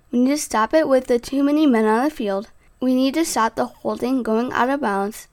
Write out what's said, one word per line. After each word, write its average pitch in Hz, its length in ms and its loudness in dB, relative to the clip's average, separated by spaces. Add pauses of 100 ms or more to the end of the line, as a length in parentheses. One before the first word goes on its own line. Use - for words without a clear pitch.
(100)
We 240 100 0
need 254 100 4
to 294 80 0
stop 220 340 -2
it 311 160 4
with 262 180 2
the 240 120 2
too 269 240 -4
many 294 240 2
men 226 180 4
on 220 200 2
the 302 60 0
field. 202 380 -6 (320)
We 254 140 0
need 262 180 2
to 320 140 0
stop 226 300 -2
the 247 100 -2
holding, 233 560 -4
going 226 320 -2
out 240 160 0
of 285 100 -2
bounds, 202 520 -4